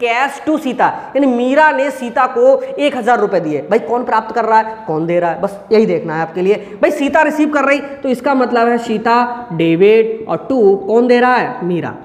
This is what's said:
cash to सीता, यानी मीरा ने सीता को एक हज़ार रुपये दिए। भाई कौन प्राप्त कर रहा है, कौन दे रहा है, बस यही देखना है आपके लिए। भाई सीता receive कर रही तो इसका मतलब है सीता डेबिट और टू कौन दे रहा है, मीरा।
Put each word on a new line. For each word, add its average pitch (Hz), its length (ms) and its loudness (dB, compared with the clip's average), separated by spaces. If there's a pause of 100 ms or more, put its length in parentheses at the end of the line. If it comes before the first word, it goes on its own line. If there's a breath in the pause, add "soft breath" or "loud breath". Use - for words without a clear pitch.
cash 240 420 -2
to 311 160 0
सीता, 233 260 -2 (300 loud breath)
यानी 277 120 2
मीरा 262 440 4
ने 269 200 -2
सीता 254 360 -2
को 254 340 4
एक 285 360 -2
हज़ार 240 220 2
रुपये 196 200 0
दिए। 151 220 -4
भाई 180 180 0
कौन 240 240 -4
प्राप्त 240 320 -2
कर 233 100 0
रहा 220 140 4
है, 220 160 -2 (120)
कौन 160 200 -4
दे 175 120 0
रहा 170 120 0
है, 160 100 -8
बस 190 160 -4 (140)
यही 220 140 6
देखना 165 300 -2
है 160 60 -4
आपके 185 200 -6
लिए। 196 140 2 (260 loud breath)
भाई 339 100 4
सीता 302 300 0
receive 294 280 2
कर 285 160 0
रही 277 140 2 (240)
तो 277 60 -2
इसका 262 240 -2
मतलब 240 340 2
है 240 100 2
सीता 233 760 -2
डेबिट 196 760 2
और 165 200 -6
टू 214 280 4
कौन 226 300 0
दे 240 120 4
रहा 247 160 2
है, 180 300 -4
मीरा। 160 280 -4 (100 loud breath)